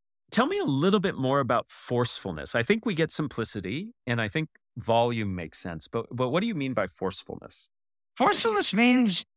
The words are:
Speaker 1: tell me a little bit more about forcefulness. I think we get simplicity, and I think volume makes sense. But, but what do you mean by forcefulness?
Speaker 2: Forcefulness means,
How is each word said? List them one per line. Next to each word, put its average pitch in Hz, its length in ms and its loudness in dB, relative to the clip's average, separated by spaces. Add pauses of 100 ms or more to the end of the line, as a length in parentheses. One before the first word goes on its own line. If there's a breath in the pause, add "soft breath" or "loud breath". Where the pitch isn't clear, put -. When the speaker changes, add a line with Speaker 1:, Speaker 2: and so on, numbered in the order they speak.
(300)
Speaker 1:
tell 247 160 2
me 392 120 -2
a 392 60 0
little 180 360 2
bit 180 160 -2
more 135 240 2
about 120 300 0
forcefulness. 101 840 -2
I 117 80 4
think 214 220 2
we 208 100 0
get 156 160 0
simplicity, 123 840 -4 (140)
and 120 140 -2
I 107 80 -2
think 160 200 -4 (280)
volume 117 580 2
makes 85 240 -6
sense. 82 300 -6
But, 117 220 -4
but 113 200 -2
what 160 100 2
do 214 60 -2
you 233 80 -4
mean 135 200 -4
by 98 140 0
forcefulness? - 840 -8 (460)
Speaker 2:
Forcefulness 403 580 2
means, 240 500 4 (120)